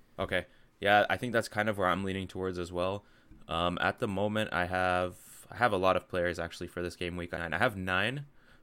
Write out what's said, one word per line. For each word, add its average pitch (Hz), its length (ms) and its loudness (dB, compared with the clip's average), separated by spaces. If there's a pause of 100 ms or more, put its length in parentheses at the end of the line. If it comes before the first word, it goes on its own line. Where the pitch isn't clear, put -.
(180)
Okay. 90 280 -2 (340)
Yeah, 104 300 6
I 95 60 0
think 123 160 -4
that's 113 160 2
kind 107 200 0
of 104 100 0
where 92 100 4
I'm 90 160 2
leaning 95 240 -2
towards 92 300 -4
as 87 140 -6
well. 92 320 -2 (440)
Um, 87 320 0
at 95 180 0
the 117 100 -2
moment, 104 440 -2
I 87 140 0
have, 92 500 0 (340)
I - 60 -16
have 120 160 4
a 101 40 4
lot 92 200 6
of - 120 -4
players 87 300 0
actually 85 300 -6
for 87 140 -6
this 87 140 -6
game 87 200 -4
week, 85 160 -6
and 82 220 -4
I 82 40 0
have 113 180 2
nine, 98 500 -2 (360)